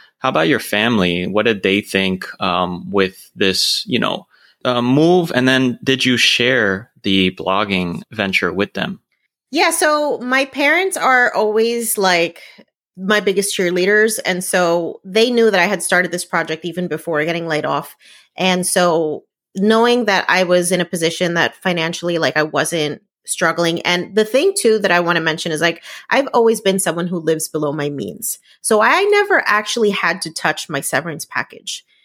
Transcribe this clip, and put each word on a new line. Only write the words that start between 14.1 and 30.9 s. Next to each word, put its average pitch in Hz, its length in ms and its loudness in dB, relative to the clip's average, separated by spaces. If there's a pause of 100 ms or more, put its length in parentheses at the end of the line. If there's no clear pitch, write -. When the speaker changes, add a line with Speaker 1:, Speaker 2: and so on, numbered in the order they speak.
Speaker 2:
And 180 180 -2
so 175 640 0
they 220 260 2
knew 226 200 4
that 190 100 2
I 175 60 4
had 196 160 -2
started 180 300 0
this 175 120 -6
project 160 400 -4
even 180 220 -4
before 160 380 -4
getting 165 240 -4
laid 151 180 -2
off. 147 300 -4 (400)
And 180 280 0
so 165 600 0 (300)
knowing 226 520 2
that 196 220 2
I 185 160 2
was 175 280 2
in 180 80 2
a 175 60 -2
position 170 480 -2
that 160 200 0
financially, 170 640 -4
like, 151 180 0
I 156 60 2
wasn't 156 600 -2 (220)
struggling. 170 580 -2
And 180 320 -2
the 214 100 2
thing 285 320 2
too 220 220 2
that 196 140 0
I 175 80 4
wanna 170 200 0
mention 160 300 -2
is, 151 100 -2
like, - 220 0 (280)
I've 269 240 2
always 226 260 4
been 190 180 2
someone 170 280 -2
who 175 120 -4
lives 156 300 -2
below 151 240 -4
my 147 160 -4
means. 123 500 -8 (220)
So 214 200 2
I 277 240 4
never 403 420 2
actually 214 440 0
had 185 320 -2
to 165 100 -10
touch - 360 -4
my 143 120 -4
severance 165 440 -4